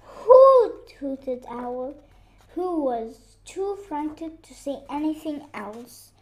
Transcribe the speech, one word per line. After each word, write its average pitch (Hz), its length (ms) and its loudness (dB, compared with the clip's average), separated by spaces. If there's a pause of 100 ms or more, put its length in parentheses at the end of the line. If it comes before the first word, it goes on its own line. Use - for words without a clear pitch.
Hoot! 523 960 6
hooted 262 500 -10
Owl, 247 460 -10 (600)
who 349 300 -6
was 233 600 -8
too 392 320 -8 (120)
frantic 311 540 -10
to - 120 -20
say 277 360 -12
anything 302 540 -8 (100)
else. 220 680 -18